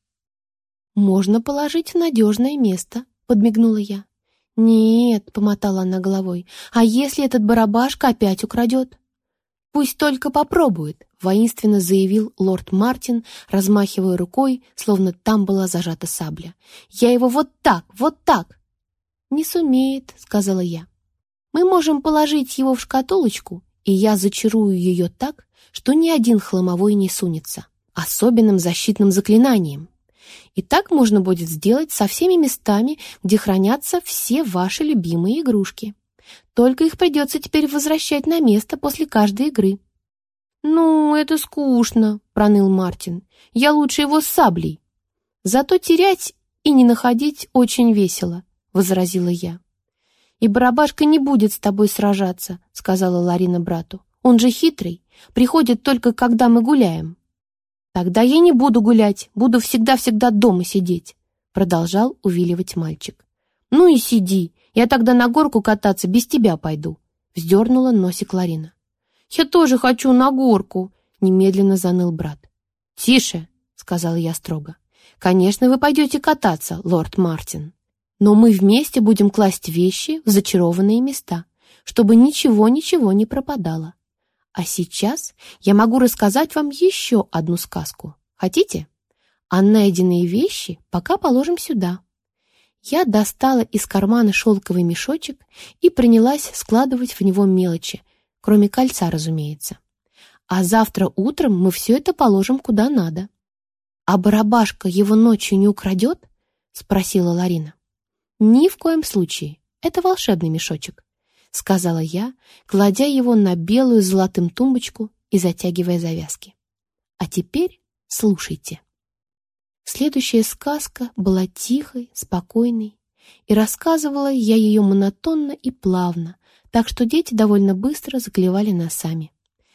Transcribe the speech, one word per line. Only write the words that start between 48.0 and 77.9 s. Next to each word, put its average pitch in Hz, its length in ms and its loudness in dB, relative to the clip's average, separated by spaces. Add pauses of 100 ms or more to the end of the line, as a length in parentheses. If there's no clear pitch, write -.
возразила 185 560 -2
я. 175 320 -6 (800)
"И 226 80 2
барабашка 247 560 0
не 302 160 4
будет 254 320 2
с - 60 -10
тобой 208 300 0
сражаться", 190 720 -4 (140)
сказала 185 460 -2
Ларина 175 420 -2
брату. 170 420 -8 (200)
"Он 247 180 6
же 247 100 2
хитрый, 226 520 -4 (300)
приходит 247 500 2
только, 247 300 0
когда 240 360 2
мы 233 120 6
гуляем". 180 560 0 (760)
"Тогда 180 300 0
я 262 160 4
не 339 140 6
буду 240 280 4
гулять, 214 540 2
буду 233 260 2
всегда-всегда 240 720 0
дома 202 340 2
сидеть", 180 520 -4 (360)
продолжал 180 720 0
увиливать 175 540 -2
мальчик. 160 500 -10 (440)
"Ну 349 180 6
и 294 100 6
сиди, 190 540 0 (220)
я 240 120 4
тогда 247 280 2
на 240 140 4
горку 277 340 0
кататься 208 440 0
без 208 200 0
тебя 214 300 2
пойду", 160 420 -8 (360)
вздёрнула 226 560 2
носик 196 440 -2
Ларина. 165 380 -6 (580)
"Я 320 160 -2
тоже 262 320 4
хочу 254 340 2
на 254 180 4
горку", 214 640 0 (280)
немедленно 190 560 2
заныл 180 360 -2
брат. 156 260 -8 (560)
"Тише", 233 540 0 (260)
сказала 170 400 -6
я 165 180 -4
строго. 160 440 -10 (420)
"Конечно, 190 500 2
вы 262 100 2
пойдёте 294 420 0
кататься, 175 640 -2
лорд 170 340 -2
Мартин, 160 540 -4 (480)